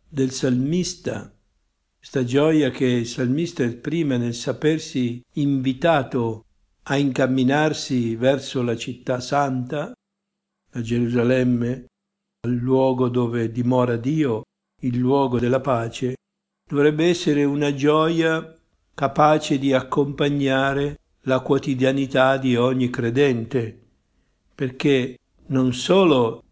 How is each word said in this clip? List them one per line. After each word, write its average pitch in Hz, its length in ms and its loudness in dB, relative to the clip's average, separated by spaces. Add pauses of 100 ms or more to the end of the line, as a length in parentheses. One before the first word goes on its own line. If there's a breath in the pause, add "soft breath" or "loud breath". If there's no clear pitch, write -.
del 131 240 -2
salmista, 131 1000 -4 (680)
questa - 260 -6
gioia 143 460 2
che 127 160 -2
il 120 220 0
salmista 139 560 -4
esprime 139 540 -2
nel 120 160 -2
sapersi 131 880 -2 (120)
invitato 135 1120 -2 (380)
a 139 120 -2
incamminarsi 131 1200 0
verso 131 460 0
la 117 160 -2
città 123 420 -6
santa, 143 720 -4 (840)
a 123 60 -6
Gerusalemme, 120 1040 0 (600)
al 123 80 -2
luogo 127 560 2
dove 117 420 -2
dimora 123 460 2
Dio, 131 460 -2 (380)
il 123 160 -2
luogo 127 420 2
della 123 200 2
pace, 123 560 -2 (540)
dovrebbe 151 380 2
essere 156 360 2
una 143 300 0
gioia 160 840 0 (380)
capace 151 680 2
di 135 140 2
accompagnare 139 1200 0 (240)
la 131 200 0
quotidianità 135 960 2
di 127 180 0
ogni 127 340 2
credente, 120 920 -2 (720)
perché 131 640 -2 (300)
non 131 260 0
solo 135 800 2